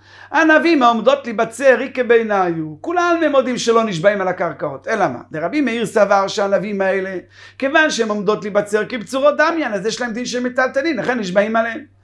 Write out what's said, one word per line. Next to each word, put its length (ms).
ענבים 500
העומדות 420
להיבצר, 560
איכא 220
בעיניו. 800
כולם 440
הם 80
מודים 260
שלא 260
נשבעים 360
על 80
הקרקעות. 600
אלא 200
מה? 100
דרבי 280
מאיר 260
סבר 420
שהענבים 520
האלה, 380
"כיוון 320
שהם 180
עומדות 360
להיבצר 440
כבצורות 480
דמיין, 380
אז 120
יש 140
להם 120
דין 140
של 140
מטלטלין, 560
לכן 220
נשבעים 380
עליהם." 280